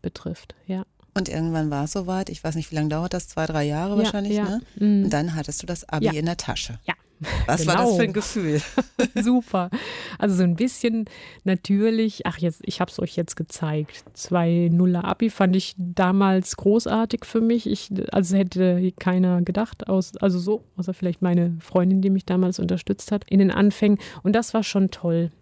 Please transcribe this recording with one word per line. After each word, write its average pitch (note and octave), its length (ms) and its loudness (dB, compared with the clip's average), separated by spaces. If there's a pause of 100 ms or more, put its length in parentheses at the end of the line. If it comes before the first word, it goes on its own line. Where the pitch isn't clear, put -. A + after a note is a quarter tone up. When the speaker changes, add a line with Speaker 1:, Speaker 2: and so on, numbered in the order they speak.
Speaker 1:
betrifft, - 500 -10 (140)
ja. F#3 160 -6 (320)
Speaker 2:
Und F#3+ 120 -4
irgendwann D#3+ 440 -2
war C#3+ 140 -2
es D#3 80 -8
soweit, F#3+ 360 -4
ich - 140 -12
weiß D#3+ 100 -4
nicht, D#3+ 180 -6
wie D#3+ 40 -10
lange D3+ 140 -2
dauert E3 260 -4
das, F3+ 140 -6
zwei, D#3+ 180 -4
drei D#3 160 -2
Jahre D#3 300 -2
Speaker 1:
Ja, G#3 100 2
Speaker 2:
wahrscheinlich, G#3 340 -2
Speaker 1:
ja. G#3 60 0
Speaker 2:
ne? G3+ 180 -4 (160)
Speaker 1:
Mhm. G3+ 280 4
Speaker 2:
Und F#3+ 80 0
dann D#3 200 0
hattest D#3+ 300 -6
du - 20 -12
das E3+ 240 -8
Abi D3 160 -2
Speaker 1:
Ja. D3+ 60 2
Speaker 2:
in D#3 160 -2
der E3+ 100 -2
Tasche. - 480 -8
Speaker 1:
Ja. - 80 -4 (540)
Speaker 2:
Was D#3 200 0
war F3 100 2
das A#3+ 80 4
Speaker 1:
Genau. A3 120 4
Speaker 2:
für E3+ 60 4
ein D#3 100 0
Gefühl? E3+ 480 -2 (280)
Speaker 1:
<laughs> - 320 -2
Super. A3 480 0 (500)
Also G3+ 160 2
so F#3 80 4
ein F3 120 4
bisschen A3+ 500 0 (380)
natürlich, G#3 840 2
ach, E3+ 120 -4
jetzt, D#3+ 260 -2
ich - 180 -6
hab's - 180 -4
euch - 160 -4
jetzt E3+ 200 -4
gezeigt. D3+ 680 -4 (100)
Zwei E3+ 580 2
Nuller F3 320 4
Abi F#3+ 260 0
fand F#3 260 2
ich - 220 -2
damals F#3+ 800 2
großartig A3 680 0
für - 160 0
mich. A3+ 260 2
Ich, G3+ 220 -4 (220)
also F#3+ 260 2
hätte F#3 600 2
keiner F3+ 420 2
gedacht, G3 480 -4
aus-, F#3+ 280 0
also F#3 220 2
so, G3 240 -2 (140)
außer F#3 160 -4
vielleicht F3+ 280 -4
meine F3 380 2
Freundin, F#3+ 420 2
die G3 80 2
mich F#3+ 160 2
damals F#3 340 0
unterstützt F3+ 520 -4
hat G3+ 180 -2
in G3 100 6
den F#3+ 120 6
Anfängen. G3+ 460 2 (260)
Und G3 100 2
das A3+ 200 0
war A3+ 100 0
schon F#3+ 280 0
toll. E3+ 400 0 (100)